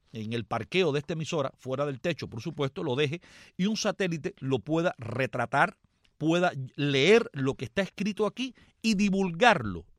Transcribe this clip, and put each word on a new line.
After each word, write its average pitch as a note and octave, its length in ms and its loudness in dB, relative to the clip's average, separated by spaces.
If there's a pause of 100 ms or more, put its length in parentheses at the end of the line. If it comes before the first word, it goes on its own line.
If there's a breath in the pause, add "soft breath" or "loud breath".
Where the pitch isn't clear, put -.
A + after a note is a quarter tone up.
(140)
en A2+ 200 -8
el A#2 120 -4
parqueo C#3+ 460 0
de C#3+ 80 0
esta E3+ 140 -8
emisora, D#3 440 -4
fuera C3 300 -4
del C3+ 120 -6
techo, E3 280 -4
por A2 140 -10
supuesto, D3 420 -4
lo C3 120 0
deje, D3+ 240 0 (380 loud breath)
y F3+ 80 0
un G#3+ 120 0
satélite F3+ 600 -2
lo C3 200 0
pueda D#3+ 400 0
retratar, B2 800 0 (420)
pueda E3+ 320 2 (240)
leer C#3+ 580 4
lo C#3 220 -2
que B2+ 100 -8
está - 160 -4
escrito G3+ 460 -2
aquí B3 260 -8 (300 soft breath)
y A3+ 100 4
divulgarlo F#3 920 2 (140)